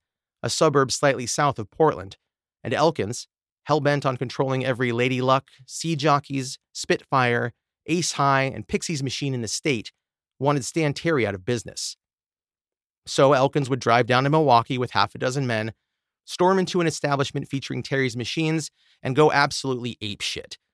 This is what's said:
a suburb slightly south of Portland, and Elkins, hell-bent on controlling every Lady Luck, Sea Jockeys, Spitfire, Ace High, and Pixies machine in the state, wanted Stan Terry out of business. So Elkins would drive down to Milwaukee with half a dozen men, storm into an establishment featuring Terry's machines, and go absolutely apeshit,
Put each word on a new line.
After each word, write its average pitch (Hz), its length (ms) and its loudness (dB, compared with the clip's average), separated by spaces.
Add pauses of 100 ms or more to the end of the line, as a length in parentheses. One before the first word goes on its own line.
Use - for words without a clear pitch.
(420)
a 117 80 -6
suburb 143 400 2
slightly 127 360 0
south 147 320 0
of 110 120 -10
Portland, 101 460 0 (480)
and 113 100 -2
Elkins, 120 540 0 (360)
hell-bent 143 400 0
on 131 120 -2
controlling 131 480 -2
every 123 260 0
Lady 123 300 0
Luck, 131 300 2 (160)
Sea - 280 -4
Jockeys, 139 640 -2 (140)
Spitfire, 120 800 -2 (340)
Ace 165 260 -2
High, 139 300 2
and 135 240 -6
Pixies 160 360 -4
machine 135 300 -4
in 123 100 -4
the 107 60 -6
state, 120 440 -4 (460)
wanted 139 260 0
Stan 156 280 -2
Terry 143 340 0
out 101 80 -2
of 92 100 -12
business. - 520 -6 (1120)
So 139 260 4
Elkins 135 380 2
would 131 100 -2
drive 117 260 4
down 127 180 2
to 143 60 0
Milwaukee 135 460 4
with 123 140 -4
half 101 240 0
a - 40 -16
dozen 131 280 -2
men, 110 260 -2 (520)
storm 185 340 2
into 180 220 0
an 170 60 2
establishment 143 600 -2
featuring 131 340 -6
Terry's 131 340 -2
machines, 156 540 -2 (320)
and 131 140 -2
go 151 160 6
absolutely 131 680 -2
apeshit, - 560 -8 (160)